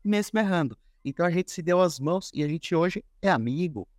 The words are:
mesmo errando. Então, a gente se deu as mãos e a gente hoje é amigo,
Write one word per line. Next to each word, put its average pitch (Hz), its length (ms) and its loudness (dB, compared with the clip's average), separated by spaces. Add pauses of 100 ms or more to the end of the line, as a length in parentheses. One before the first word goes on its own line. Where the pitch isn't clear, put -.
mesmo 208 340 0
errando. 180 380 0 (280)
Então, 139 200 -2
a 180 60 2
gente 180 200 0
se - 120 -10
deu 175 180 4
as 170 200 2
mãos 170 340 -2
e 147 80 -2
a 147 60 0
gente 160 260 -4
hoje 175 300 0 (160)
é 196 100 2
amigo, 135 580 0 (100)